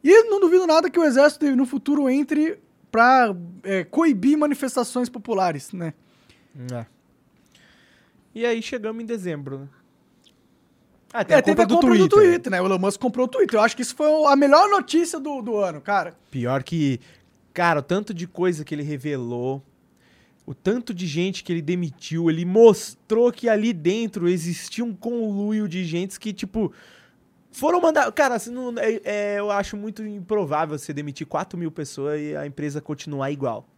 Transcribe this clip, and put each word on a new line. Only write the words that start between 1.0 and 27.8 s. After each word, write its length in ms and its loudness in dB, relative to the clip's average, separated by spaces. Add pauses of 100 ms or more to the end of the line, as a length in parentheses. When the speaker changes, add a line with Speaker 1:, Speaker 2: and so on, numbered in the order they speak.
Speaker 1:
exército 500 4
no 120 2
futuro 440 -2
entre 480 -2 (320)
pra, 460 4 (260)
é, 220 -2
coibir 540 2
manifestações 720 -2
populares, 640 -4
né? 200 -8 (800)
Speaker 2:
É. 120 -10 (1500)
E 120 -4
aí 160 0
chegamos 400 -8
em 40 -12
dezembro, 540 -8
né? 80 -16 (1500)
Ah, 100 -2
tem 120 4
Speaker 1:
É, 40 10
Speaker 2:
a 20 4
Speaker 1:
teve 140 2
Speaker 2:
compra 80 4
Speaker 1:
a 40 4
Speaker 2:
do 80 4
Speaker 1:
compra 220 6
do 120 6
Speaker 2:
Twitter. 220 8
Speaker 1:
Twitter, 200 -2
né? 100 0
O 40 0
Elon 120 0
Musk 220 -2
comprou 260 -2
o 40 -8
Twitter. 300 0
Eu 40 4
acho 120 0
que 60 -10
isso 140 -8
foi 120 0 (180)
a 100 6
melhor 340 6
notícia 500 0
do, 220 -8
do 160 -6
ano, 240 -4
cara. 340 -4 (140)
Speaker 2:
Pior 340 -4
que... 360 -2 (540)
Cara, 260 2
o 40 -8
tanto 300 -4
de 140 -10
coisa 360 -4
que 120 -8
ele 80 -8
revelou... 800 -6 (840)
o 80 -14
tanto 400 -6
de 140 -8
gente 360 -4
que 80 -8
ele 100 -4
demitiu, 680 -4
ele 160 -2
mostrou 840 4
que 180 -6
ali 240 2
dentro 540 -2
existia 560 -4
um 100 -6
conluio 720 -4
de 180 -6
gentes 320 -6
que, 160 -8
tipo, 380 -6 (800)
foram 300 0